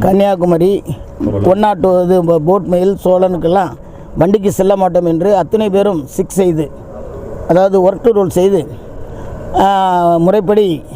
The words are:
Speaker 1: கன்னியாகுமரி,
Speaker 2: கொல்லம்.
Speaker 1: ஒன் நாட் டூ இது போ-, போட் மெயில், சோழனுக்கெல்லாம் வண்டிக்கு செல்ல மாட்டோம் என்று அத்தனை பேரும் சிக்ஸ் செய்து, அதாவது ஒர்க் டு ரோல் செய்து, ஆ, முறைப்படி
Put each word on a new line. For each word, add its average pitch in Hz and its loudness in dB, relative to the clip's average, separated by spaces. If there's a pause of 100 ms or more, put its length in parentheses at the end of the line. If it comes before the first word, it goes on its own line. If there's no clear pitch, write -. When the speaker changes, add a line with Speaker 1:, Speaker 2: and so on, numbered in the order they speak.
Speaker 1:
கன்னியாகுமரி, 180 2 (540)
Speaker 2:
கொல்லம். 101 0
Speaker 1:
ஒன் 190 4
நாட் 208 0
டூ 180 2
இது 180 2
போ-, 165 2 (100)
போட் 185 2
மெயில், 185 2 (120)
சோழனுக்கெல்லாம் 180 0 (480)
வண்டிக்கு 196 2
செல்ல 196 2
மாட்டோம் 180 0
என்று 170 2
அத்தனை 214 0
பேரும் 190 0
சிக்ஸ் - -6
செய்து, 160 0 (800)
அதாவது 190 4 (140)
ஒர்க் - -4
டு 233 4
ரோல் 190 2
செய்து, 190 2 (920)
ஆ, 196 4 (480)
முறைப்படி 196 2 (300)